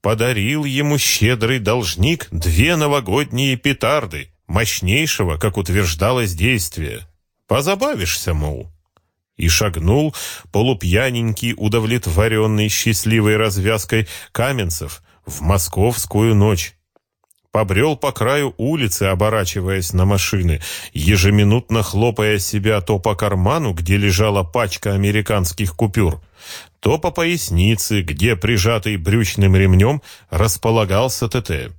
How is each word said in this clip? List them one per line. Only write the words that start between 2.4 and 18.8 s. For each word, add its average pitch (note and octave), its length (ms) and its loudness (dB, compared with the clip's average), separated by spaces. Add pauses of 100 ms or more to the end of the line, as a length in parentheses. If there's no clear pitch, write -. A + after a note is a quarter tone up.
новогодние C#3 800 0
петарды, A#2+ 720 -2 (180)
мощнейшего, G2+ 880 0
как F2+ 200 -2
утверждалось, F#2+ 800 0
действия. E2 760 -4 (400)
«Позабавишься, C#3+ 880 -2
мол». D2+ 360 -4 (680)
И E2+ 120 -2
шагнул G2+ 640 2 (380)
полупьяненький, A#2 1040 0
удовлетворённый G#2+ 1120 0
счастливой G#2+ 680 2
развязкой G#2+ 720 0 (260)
Каменцев G#2 680 -4 (240)
в - 160 -12
московскую G#2 920 0
ночь. G2+ 380 2 (760)
Побрёл A2 460 0
по C#3 160 -4
краю C3+ 440 -2
улицы, B2 480 -2